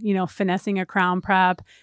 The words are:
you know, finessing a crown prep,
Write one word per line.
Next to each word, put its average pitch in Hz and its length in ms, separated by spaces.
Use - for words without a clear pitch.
you 208 120
know, 185 140
finessing 190 500
a 185 80
crown 180 360
prep, 185 400